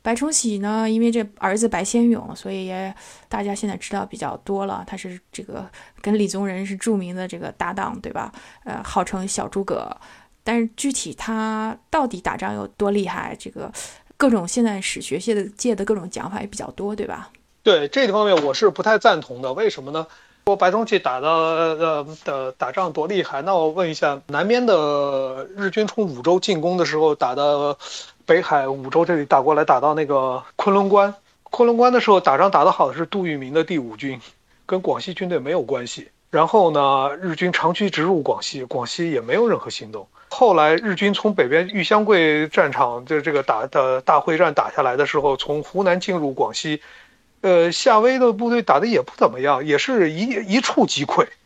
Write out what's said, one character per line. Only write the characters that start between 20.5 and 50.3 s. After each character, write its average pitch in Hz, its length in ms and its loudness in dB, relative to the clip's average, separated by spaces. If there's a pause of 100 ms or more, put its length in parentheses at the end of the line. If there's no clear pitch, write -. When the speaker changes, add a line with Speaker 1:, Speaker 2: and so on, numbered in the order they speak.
Speaker 2:
白 185 140 4
崇 214 160 -2
禧 202 120 0
打 127 220 -2
到， 143 80 -2
呃， 160 800 0 (180)
的， 135 280 -6
打 127 200 -6
仗 185 180 -2
多 156 160 -4
厉 185 160 -2
害， 139 200 -6
那 190 120 0
我 160 140 2
问 165 220 -2
一 - 20 -6
下， 147 260 0 (100)
南 151 200 -2
边 247 160 2
的 143 920 0
日 196 140 -4
军 214 180 0
冲 208 200 -2
五 127 160 -8
州 175 180 4
进 185 180 -2
攻 180 200 -2
的 165 80 4
时 156 100 -4
候， 156 180 4
打 127 200 0
到 143 420 2 (480)
北 170 160 4
海 143 260 0
五 135 220 -6
州 156 160 2
这 170 120 0
里 143 100 -2
打 135 160 4
过 151 120 4
来， 151 80 2
打 147 160 4
到 147 140 2
那 151 140 -2
个 131 360 -2 (140)
昆 - 160 0
仑 196 160 2
关， 202 260 4 (280)
昆 - 240 2
仑 233 100 2
关 247 160 6
的 240 80 4
时 233 100 0
候 190 80 8
打 139 200 4
仗 196 120 6
打 156 140 4
得 180 80 6
好 151 160 2
的 127 60 -6
是 165 100 -6
杜 190 200 -4
聿 156 140 -4
明 131 140 -10
的 160 100 2
第 160 160 -2
五 117 160 -8
军， 131 240 -10 (460)
跟 185 160 -2
广 151 180 -2
西 - 140 -10
军 180 160 -6
队 175 100 -2
没 131 120 -4
有 175 100 0
关 123 260 -4
系。 - 220 -14 (220)
然 160 180 4
后 190 220 4
呢， 139 400 2 (100)
日 175 160 -4
军 180 160 -2
长 170 220 0
驱 202 160 -2
直 151 100 -6
入 170 220 0
广 127 200 -2
西， 135 220 -10
广 123 220 -6
西 170 240 -4
也 131 100 -2
没 117 140 -2
有 226 120 2
任 180 120 2
何 - 100 -10
行 107 240 -12
动。 101 160 -14 (220)
后 226 240 4
来 151 220 6
日 208 180 -2
军 202 180 0
从 208 220 0
北 143 120 4
边 160 220 2
玉 196 160 -2
香 214 220 4
桂 156 420 4
战 151 240 2
场， 120 320 -2
就 151 160 0
这 151 120 -2
个 143 100 2
打， 113 240 -2
的 131 340 0
大 156 180 4
会 156 200 0
战 165 160 4
打 - 160 0
下 - 100 -4
来 127 160 2
的 143 80 2
时 143 160 0
候， 139 160 2
从 147 260 -6
湖 190 220 -4
南 180 160 2
进 185 140 -4
入 147 180 -2
广 127 200 -2
西， 151 300 -6 (580)
呃， 175 320 4
夏 220 260 4
威 254 200 4
的 247 120 6
部 226 200 -2
队 240 100 2
打 143 180 4
得 190 80 0
也 208 140 2
不 - 160 -8
怎 175 140 4
么 123 100 -10
样， 139 240 0
也 147 140 2
是 180 320 2
一， 170 160 -4 (200)